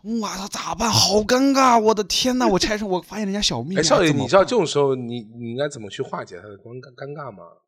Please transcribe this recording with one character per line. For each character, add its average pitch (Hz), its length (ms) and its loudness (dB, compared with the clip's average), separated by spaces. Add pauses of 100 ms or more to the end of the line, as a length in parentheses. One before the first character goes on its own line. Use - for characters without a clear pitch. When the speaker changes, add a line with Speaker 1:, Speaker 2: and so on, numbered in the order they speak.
Speaker 1:
我 226 160 -6
操， 190 260 -8
咋 175 300 -8
办？ 226 120 -2
好 202 280 2
尴 247 340 4
尬！ 262 300 6
我 214 120 4
的 208 120 0
天 254 340 0
呐， 247 80 2
我 202 100 4
拆 214 220 0
穿， 208 100 -6
我 180 120 -2
发 - 160 -14
现 214 100 -4
人 196 80 -2
家 208 80 -4
小 139 220 -2
秘 151 60 -8
密， 190 80 -2
Speaker 2:
哎， 156 40 4
少 240 180 4
爷， 165 100 4
Speaker 1:
怎 143 40 2
么 139 60 0
办？ 135 60 -2
Speaker 2:
你 - 20 -8
知 170 80 4
道 190 80 8
这 - 60 -4
种 226 140 2
时 147 140 -2
候 139 160 2
你， 120 280 -8
你 117 280 -12
应 120 60 -8
该 143 120 -4
怎 120 140 -14
么 101 80 -14
去 - 120 -8
化 143 220 -8
解 92 120 -18
他 90 100 -18
的 104 100 -18
尴 113 240 -18
尬， 127 140 -20
尴 139 200 -14
尬 143 180 -14
吗？ 90 100 -20 (260)